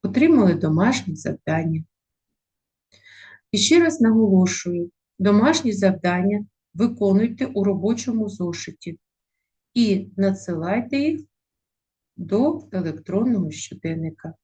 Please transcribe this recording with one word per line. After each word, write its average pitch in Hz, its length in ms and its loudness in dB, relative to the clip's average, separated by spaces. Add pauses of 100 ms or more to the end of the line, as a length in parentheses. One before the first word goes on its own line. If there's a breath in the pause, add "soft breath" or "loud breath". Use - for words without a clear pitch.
Отримали 240 500 4
домашні 170 600 0
завдання. 160 680 -4 (1700 loud breath)
І 208 60 -2
ще 330 220 4
раз 320 220 2
наголошую: 185 880 2 (280)
домашні 220 520 4
завдання 190 720 0 (280)
виконуйте 208 720 0
у 196 180 -4
робочому 214 680 -2
зошиті 175 680 -10 (760)
і 202 340 2 (100)
надсилайте 190 800 -2
їх 302 240 -2 (960)
до 247 540 -2
електронного 180 800 -4
щоденника. 165 840 -10 (100)